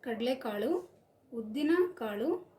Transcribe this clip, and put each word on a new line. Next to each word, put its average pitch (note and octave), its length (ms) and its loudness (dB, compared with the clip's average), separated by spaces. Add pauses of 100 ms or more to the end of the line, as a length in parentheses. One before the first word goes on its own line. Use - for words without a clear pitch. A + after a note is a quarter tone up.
ಕಡಲೆಕಾಳು, A#3+ 880 -2 (420)
ಉದ್ದಿನ A#3 380 0 (240)
ಕಾಳು A3+ 640 -2